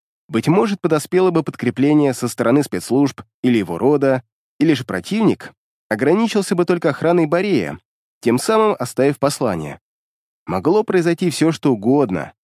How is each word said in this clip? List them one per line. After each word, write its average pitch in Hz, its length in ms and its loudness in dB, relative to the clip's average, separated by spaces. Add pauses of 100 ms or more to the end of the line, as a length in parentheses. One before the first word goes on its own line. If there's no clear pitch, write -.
(280)
Быть 113 200 -2
может, 202 340 2
подоспело 180 480 0
бы 165 120 0
подкрепление 139 720 0
со 120 160 -4
стороны 123 340 2
спецслужб 131 600 -2 (200)
или 123 140 2
его 87 220 -2
рода, 135 440 2 (380)
или 156 140 2
же 120 100 -6
противник 156 680 -2 (360)
ограничился 190 640 0
бы 175 120 0
только 170 240 0
охраной 165 340 2
Борея, 156 540 -2 (420)
тем 117 180 2
самым 220 400 2
оставив 131 400 -2
послание. 92 640 -4 (640)
Могло 190 380 0
произойти 175 460 0
все, 156 200 0
что 147 220 0
угодно, 110 600 0 (100)